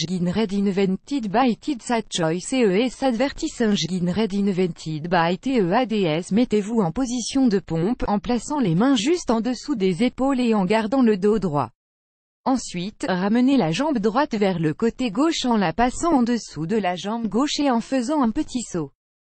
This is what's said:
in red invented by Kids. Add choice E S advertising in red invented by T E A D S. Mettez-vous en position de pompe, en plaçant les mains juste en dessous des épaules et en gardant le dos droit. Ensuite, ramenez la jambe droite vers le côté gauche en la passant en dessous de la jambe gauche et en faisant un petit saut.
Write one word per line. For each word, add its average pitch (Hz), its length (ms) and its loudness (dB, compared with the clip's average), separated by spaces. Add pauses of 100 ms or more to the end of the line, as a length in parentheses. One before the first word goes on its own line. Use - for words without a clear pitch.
in 175 220 -2
red 196 220 -2
invented 202 760 -2
by 226 280 2
Kids. 262 340 -6
Add 226 180 -2
choice 170 440 -2
E 262 100 4 (220)
S - 180 -6
advertising 247 720 0 (160)
in 175 220 -2
red 208 200 -2
invented 175 760 -2
by 175 280 2
T 262 220 -2
E 175 140 2
A 254 120 2
D 208 180 0
S. 165 280 0
Mettez-vous 214 480 2
en 165 140 0
position 254 540 0
de 196 120 2
pompe, 170 480 -2
en 208 120 0
plaçant 247 420 -2
les 170 140 2
mains 262 200 4
juste 269 340 0
en 226 120 2
dessous 254 340 -4
des 190 280 0
épaules 254 360 0
et 233 140 2
en 208 100 2
gardant 220 380 2
le 220 160 4
dos 208 200 2
droit. 147 340 -2 (760)
Ensuite, 220 640 -4
ramenez 226 480 2
la 165 160 2
jambe 269 240 0
droite 220 360 0
vers 196 240 0
le 156 160 0
côté 233 380 -2
gauche 285 320 0
en 240 140 2
la 202 160 0
passant 254 400 0
en 254 100 4
dessous 214 420 -4
de 208 120 0
la 185 180 0
jambe 220 320 -6
gauche 247 320 0
et 285 100 2
en 233 120 2
faisant 269 400 -2
un 226 100 2
petit 294 300 -4
saut. 160 320 -8 (300)